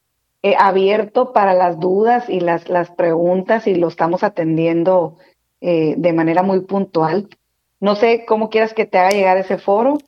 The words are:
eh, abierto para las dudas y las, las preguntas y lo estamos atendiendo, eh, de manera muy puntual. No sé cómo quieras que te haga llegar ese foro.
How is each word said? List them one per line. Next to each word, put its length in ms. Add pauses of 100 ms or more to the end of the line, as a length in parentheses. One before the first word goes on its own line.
(440)
eh, 140
abierto 760
para 200
las 260
dudas 500
y 100
las, 300
las 220
preguntas 760
y 80
lo 140
estamos 340
atendiendo, 960 (440)
eh, 360
de 160
manera 280
muy 200
puntual. 640 (540)
No 140
sé 320
cómo 220
quieras 240
que 120
te 120
haga 140
llegar 260
ese 200
foro. 400 (100)